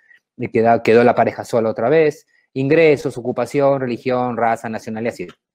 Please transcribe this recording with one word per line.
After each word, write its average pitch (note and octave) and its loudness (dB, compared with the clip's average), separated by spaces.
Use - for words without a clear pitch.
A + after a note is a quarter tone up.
y A#2+ -8
queda, A2+ 2
quedó A#2 4
la A#2 4
pareja A2+ -2
sola A2+ -2
otra A2+ -4
vez, D3+ 0
ingresos, C#3+ 2
ocupación, C3 -2
religión, B2 -4
raza, A2+ -2
nacionalidad, A2 -8
así, F2 -12